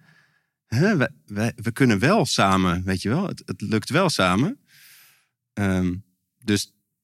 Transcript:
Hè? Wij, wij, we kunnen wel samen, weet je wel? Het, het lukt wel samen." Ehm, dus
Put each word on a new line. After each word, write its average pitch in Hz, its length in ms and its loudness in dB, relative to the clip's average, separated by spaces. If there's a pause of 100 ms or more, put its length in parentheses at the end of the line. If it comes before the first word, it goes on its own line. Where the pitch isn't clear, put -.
(640)
Hè? 190 320 0
Wij, 233 120 0 (160)
wij, 107 300 -4
we 113 160 -6
kunnen 117 280 2
wel 165 260 2
samen, 92 580 2
weet 95 180 -2
je 98 80 -4
wel? 175 180 -2
Het, - 180 -10
het - 160 -10
lukt 104 280 -2
wel 170 200 2
samen." 107 500 0 (960)
Ehm, 92 420 -2 (480)
dus - 300 -2 (300)